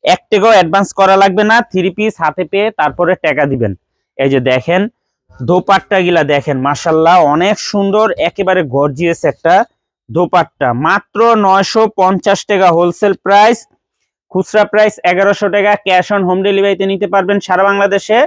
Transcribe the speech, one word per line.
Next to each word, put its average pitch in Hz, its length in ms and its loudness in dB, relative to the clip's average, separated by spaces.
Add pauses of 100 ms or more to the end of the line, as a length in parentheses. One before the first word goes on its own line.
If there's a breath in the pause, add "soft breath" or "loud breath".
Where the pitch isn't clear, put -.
এক 175 240 0
টাকাও 214 280 2
অ্যাডভান্স 180 360 2
করা 190 240 2
লাগবে 196 280 2
না। 220 120 2 (120)
থ্রি 185 220 -2
পিস 208 280 -6
হাতে 165 260 -4
পেয়ে 202 220 -2 (120)
তারপরে 160 340 -2 (100)
টাকা 151 240 -2
দিবেন। 117 260 -4 (460)
এই 135 120 0
যে 135 100 0
দেখেন 127 400 0 (600)
দোপাট্টাগুলা 180 840 0
দেখেন, 143 360 -2
মাশাআল্লাহ, 160 640 2
অনেক 165 320 0 (140)
সুন্দর, 202 360 0 (220)
একেবারে 185 320 -2 (140)
গর্জিয়াস 151 500 -2
একটা 165 300 0 (540)
দোপাট্টা। 160 600 -2 (180)
মাত্র 196 320 -4 (180)
নয়শো 196 460 0 (140)
পঞ্চাশ 190 500 0
টাকা 190 240 2
হোলসেল 175 520 0
প্রাইস, 208 360 4 (720)
খুচরা 208 320 0
প্রাইস 214 300 0 (100)
এগারোশো 196 440 0
টাকা। 202 240 0 (120)
cash 185 260 0
on 202 140 0
home 185 180 -2
ডেলিভারিতে 196 440 0
নিতে 196 200 -4
পারবেন 190 340 0
সারা 185 240 -2
বাংলাদেশে। 196 640 0